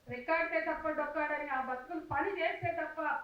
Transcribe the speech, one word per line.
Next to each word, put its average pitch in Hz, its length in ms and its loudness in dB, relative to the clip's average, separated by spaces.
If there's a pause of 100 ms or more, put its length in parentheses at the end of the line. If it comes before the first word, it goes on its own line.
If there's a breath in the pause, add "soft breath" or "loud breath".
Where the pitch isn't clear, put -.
రెక్కాడితే 320 540 2
తప్ప 320 280 0
డొక్కాడని 294 600 0
ఆ 262 120 0
బతుకులు 262 400 -4
పని 302 300 0 (100)
చేస్తే 349 420 0
తప్ప 311 180 -4 (240)